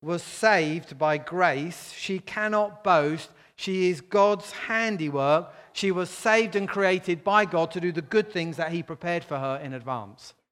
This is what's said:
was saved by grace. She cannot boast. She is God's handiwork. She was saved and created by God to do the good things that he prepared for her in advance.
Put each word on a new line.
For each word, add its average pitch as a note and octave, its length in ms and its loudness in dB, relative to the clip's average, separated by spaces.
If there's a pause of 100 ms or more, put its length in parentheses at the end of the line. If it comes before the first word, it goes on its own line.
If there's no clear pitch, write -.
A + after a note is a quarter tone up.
was E3 200 -4
saved E3 760 0
by D3+ 200 2
grace. E3 800 -2
She F#3+ 220 -6
cannot G#3+ 640 -2
boast. D#3 480 2 (240)
She F#3 340 0
is D#3 120 -2
God's G3+ 500 2
handiwork. D#3+ 1000 0 (220)
She G3 180 -2
was F3+ 180 -2
saved A3 460 2
and G3 140 -2
created F#3 540 0
by G#3 220 4
God E3 260 0
to F3+ 100 -6
do F3 100 0
the E3 100 -4
good G#3 300 0
things E3 260 -4
that D#3+ 140 -4
he E3+ 120 -4
prepared E3+ 400 -6
for C#3 160 -6
her C3+ 240 -4
in C3+ 100 -10
advance. A#2 600 -10 (180)